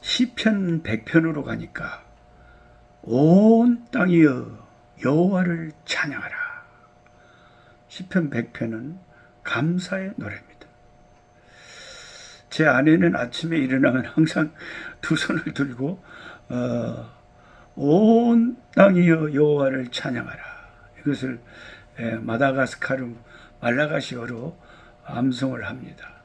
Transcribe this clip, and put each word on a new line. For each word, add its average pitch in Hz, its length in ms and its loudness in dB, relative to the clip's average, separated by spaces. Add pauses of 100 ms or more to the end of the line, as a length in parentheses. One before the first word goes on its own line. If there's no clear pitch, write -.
시편 196 800 0
백 110 220 -4
편으로 160 380 0
가니까 - 640 -10 (960)
"온 214 880 6
땅이여 139 760 2 (380)
여호와를 170 680 0 (120)
찬양하라." - 520 -8 (1500)
시편 180 420 -4
백 117 220 -6
편은 117 460 -8 (440)
감사의 190 720 -4
노래입니다. - 500 -14 (1800)
제 160 160 2
아내는 156 500 6
아침에 156 420 -4
일어나면 131 480 2
항상 160 480 0 (480)
두 160 140 -2
손을 156 360 -4
들고, 139 500 -6 (460)
어, 120 640 -6 (640)
"온 226 840 4 (200)
땅이여 170 580 4
여호와를 139 540 2
찬양하라." 123 540 -8 (580)
이것을, 131 400 -4 (580)
에, 113 160 -6
마다가스카르 123 1000 -2 (460)
말라가시어로 131 960 -4 (480)
암송을 123 640 -4
합니다. - 580 -16